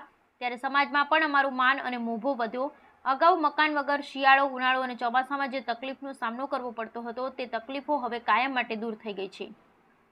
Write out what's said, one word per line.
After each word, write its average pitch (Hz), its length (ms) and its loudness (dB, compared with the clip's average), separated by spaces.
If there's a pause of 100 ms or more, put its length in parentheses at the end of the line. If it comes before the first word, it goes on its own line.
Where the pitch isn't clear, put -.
(400)
ત્યારે 247 160 -4
સમાજમાં 277 500 0
પણ 311 180 4
અમારું 277 320 2
માન 262 240 2
અને 247 180 -4
મોભો 233 360 -2
વધ્યો. 247 340 -2 (360)
અગાઉ 269 360 6
મકાન 302 360 2
વગર 285 240 0
શિયાળો, 269 480 6
ઉનાળો 262 340 0
અને 247 120 -4
ચોમાસામાં 262 560 -2
જે 262 100 -4
તકલીફનો 269 520 -8
સામનો 247 340 -6
કરવો 254 240 -4
પડતો 226 320 -10
હતો, 240 280 -6
તે 254 160 -8
તકલીફો 269 520 -4
હવે 240 220 -4
કાયમ 240 340 2
માટે 233 220 -2
દૂર 220 180 -6
થઈ 220 180 -10
ગઈ 190 160 -6
છે, - 180 -12 (640)